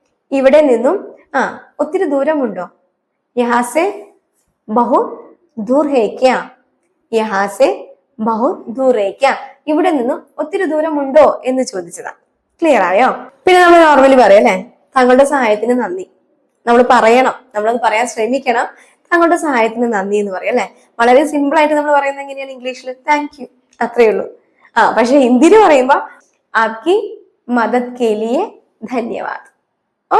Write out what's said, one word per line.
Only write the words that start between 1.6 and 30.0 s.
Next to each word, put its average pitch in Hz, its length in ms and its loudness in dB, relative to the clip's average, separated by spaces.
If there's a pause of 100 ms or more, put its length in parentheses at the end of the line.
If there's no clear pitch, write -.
"ഒത്തിരി 302 260 -4
ദൂരമുണ്ടോ?" 269 640 -4 (680)
"യഹാ 240 240 0
സെ 349 460 -4 (600)
ബഹുത് 240 480 -2 (400)
ദൂർ 254 300 -2
ഹേ 247 200 -2
ക്യാ?" 214 420 -6 (640)
"യഹാ 214 340 -4
സെ - 480 -4 (240)
ബഹുത് 226 560 -4
ദൂർ 262 220 0
ഹേ 196 140 -2
ക്യാ?" 269 240 -2 (320)
ഇവിടെ 330 240 0
നിന്നും 269 320 -4 (140)
ഒത്തിരി 330 280 -6
ദൂരമുണ്ടോ 294 800 0
എന്ന് 254 180 -2
ചോദിച്ചതാ. 175 480 -12 (500)
ക്ലിയർ 277 200 2
ആയോ? 190 500 0 (140)
പിന്നെ 359 160 6
നമ്മൾ 349 160 8
normally 269 460 6
പറയും 202 140 6
അല്ലെ, 196 280 0 (320)
"താങ്കളുടെ 254 260 4
സഹായത്തിന് 240 500 -2
നന്ദി." 190 380 -6 (560)
നമ്മൾ 240 220 4
പറയണം, 240 440 4 (220)
നമ്മളത് 226 280 -2
പറയാൻ 226 240 -2
ശ്രമിക്കണം, 247 600 -4 (460)
"താങ്കളുടെ 339 220 2
സഹായത്തിന് 240 580 -2
നന്ദി" 202 240 -4
എന്ന് 202 140 -4
പറയും 185 180 -8
അല്ലെ? 208 200 -2 (300)
വളരെ 254 260 4
സിമ്പിൾ 294 320 -2
ആയിട്ട് 302 160 2
നമ്മൾ 294 180 0
പറയുന്നത് 277 320 0
എങ്ങനെയാണ് 269 280 -14
ഇംഗ്ലീഷിൽ? 254 400 -12
"Thank 294 380 -4 (100)
you," 247 80 -16 (340)
അത്രേ 233 260 0
ഉള്ളൂ. 190 200 -2 (500)
ആ, 214 140 2
പക്ഷെ 240 280 2
ഹിന്ദിയിൽ 294 460 4
പറയുമ്പോ 294 360 2 (540)
"ആപ്കി 226 720 -2 (240)
മദത് 247 480 -2
കെ 247 80 -2
ലിയേ 226 460 -4 (320)
ധന്യവാദ്." - 680 -10 (680)